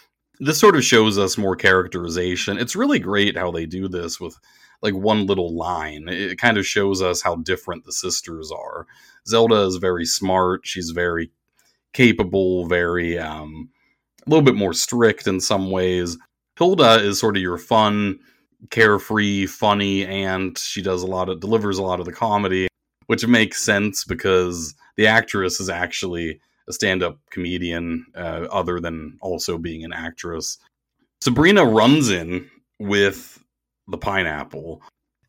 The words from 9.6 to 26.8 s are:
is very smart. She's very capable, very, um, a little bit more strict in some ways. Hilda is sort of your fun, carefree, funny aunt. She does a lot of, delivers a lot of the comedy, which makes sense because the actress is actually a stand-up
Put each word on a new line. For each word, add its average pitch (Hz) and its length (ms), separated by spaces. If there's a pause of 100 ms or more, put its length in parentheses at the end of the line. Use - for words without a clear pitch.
is 92 160
very 87 280
smart. 92 600
She's 87 220
very 85 420 (600)
capable, 92 760
very, 87 500
um, 78 520 (560)
a - 40
little 156 140
bit 127 120
more 95 180
strict 117 520
in 95 140
some 95 320
ways. 90 460 (400)
Hilda 165 440
is 101 160
sort 104 200
of 95 40
your 87 160
fun, 104 640 (520)
carefree, 104 720
funny 101 600
aunt. 95 520
She - 240
does 92 200
a 92 60
lot 92 220
of, 90 100
delivers 104 380
a 95 60
lot 92 180
of 87 40
the 90 60
comedy, 98 560 (380)
which 117 200
makes 113 380
sense 104 400
because 90 720 (220)
the 107 100
actress 107 540
is 92 80
actually 85 720 (280)
a - 40
stand-up 92 440 (120)